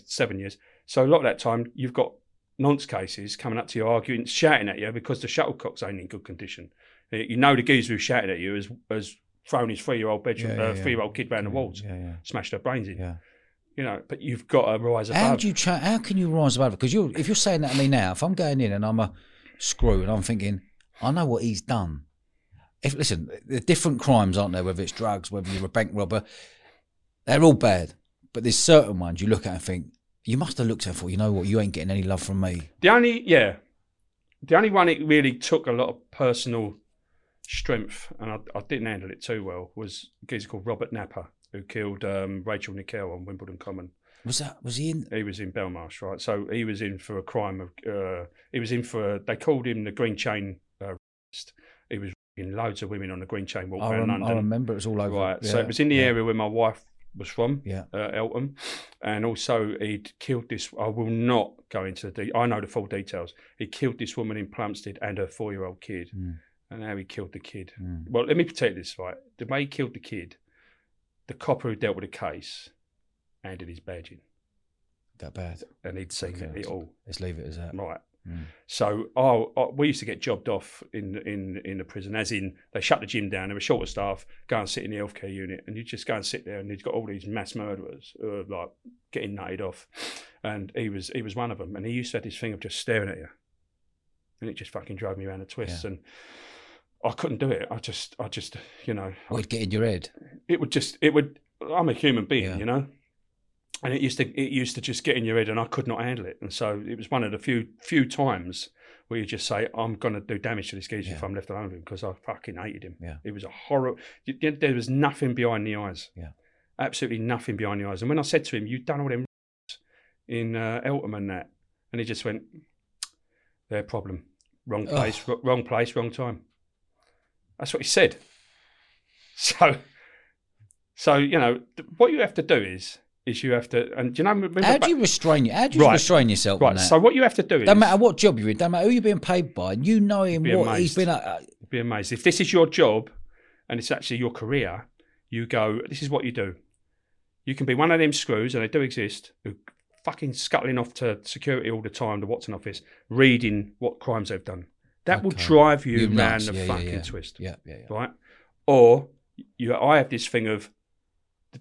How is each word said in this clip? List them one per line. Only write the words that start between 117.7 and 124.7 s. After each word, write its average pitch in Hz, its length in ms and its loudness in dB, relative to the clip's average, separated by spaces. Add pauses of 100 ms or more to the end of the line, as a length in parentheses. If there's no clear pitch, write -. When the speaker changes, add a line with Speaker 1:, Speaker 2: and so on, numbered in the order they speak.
Speaker 1:
the 101 40 -6
eyes. 98 180 -6
And 120 60 -2
when 156 100 2
I - 20 -2
said 143 240 0
to - 100 -8
him, 107 120 -6
"You've 123 180 -8
done 143 160 -4
all 143 80 -2
them 123 160 -4 (1040)
in, 117 280 -4
uh, 113 300 -4
Eltham 127 300 -4
and 101 160 -6
that," 92 180 -8 (420)
and 117 80 -6
he 113 60 -4
just 113 180 -8
went, 110 200 -6 (1300)
"Their 104 120 -4
problem. 98 440 -8 (420)
Wrong 107 220 -4